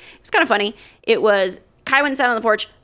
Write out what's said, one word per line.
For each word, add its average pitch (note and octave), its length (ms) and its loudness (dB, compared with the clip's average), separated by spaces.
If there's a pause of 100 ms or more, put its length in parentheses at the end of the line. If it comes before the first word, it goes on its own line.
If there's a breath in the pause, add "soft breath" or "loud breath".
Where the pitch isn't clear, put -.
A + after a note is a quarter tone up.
(220 loud breath)
was - 100 -18
kinda D#4+ 160 0
funny. G3+ 280 -2 (280 loud breath)
It G#3+ 180 0
was, F#3+ 380 0 (240)
Kai C4+ 180 2
went C#4+ 100 0
and C4+ 60 -6
sat C4 120 0
on A#3+ 60 0
the A3 60 -4
porch. G#3+ 280 -2 (140)